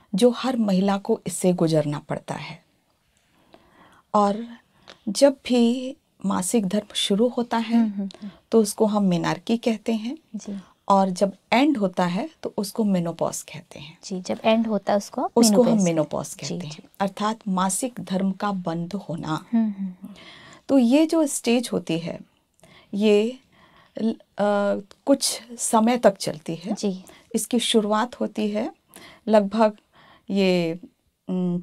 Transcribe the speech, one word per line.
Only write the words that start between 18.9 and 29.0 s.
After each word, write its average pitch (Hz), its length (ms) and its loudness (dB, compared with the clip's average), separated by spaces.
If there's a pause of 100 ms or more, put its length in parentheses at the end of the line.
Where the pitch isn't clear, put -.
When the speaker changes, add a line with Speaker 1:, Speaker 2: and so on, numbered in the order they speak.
Speaker 1:
होना। 156 600 -6
Speaker 2:
हम्म, 226 100 4
हम्म, 196 380 -4
हम्म। 202 80 -16 (580)
Speaker 1:
तो 277 100 4
ये 269 280 6
जो 320 220 2
स्टेज 240 460 -2
होती 180 260 -4
है, - 200 -10 (760)
ये 214 460 2 (640)
ल-, 220 120 0
अ, 202 600 -2 (300)
कुछ - 360 0 (160)
समय 233 400 2
तक 214 200 4
चलती - 380 -8
है। 180 180 -8
Speaker 2:
जी। 190 300 -4 (320)
Speaker 1:
इसकी 226 240 0
शुरुआत 214 600 0
होती 214 300 -2
है 220 240 -4 (540)